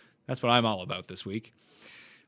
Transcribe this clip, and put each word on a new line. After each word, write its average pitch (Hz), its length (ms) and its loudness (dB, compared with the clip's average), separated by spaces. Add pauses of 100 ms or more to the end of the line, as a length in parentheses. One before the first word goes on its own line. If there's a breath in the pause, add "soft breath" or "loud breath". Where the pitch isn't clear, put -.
(260 soft breath)
That's 131 160 -4
what 120 80 4
I'm 120 160 6
all 101 160 0
about 90 240 -8
this 90 180 -8
week. 107 300 -6 (720 soft breath)